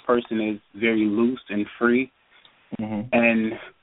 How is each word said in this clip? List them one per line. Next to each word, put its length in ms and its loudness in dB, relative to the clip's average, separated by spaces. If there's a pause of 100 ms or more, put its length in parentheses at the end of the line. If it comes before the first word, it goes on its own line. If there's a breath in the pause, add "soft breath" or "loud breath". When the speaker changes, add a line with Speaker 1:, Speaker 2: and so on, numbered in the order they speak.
Speaker 1:
person 360 0
is 180 -4 (200)
very 260 2
loose 340 0 (100)
and 160 -2 (140)
free 320 2 (680 soft breath)
Speaker 2:
Mm-hmm. 320 -6
Speaker 1:
and 400 2 (300)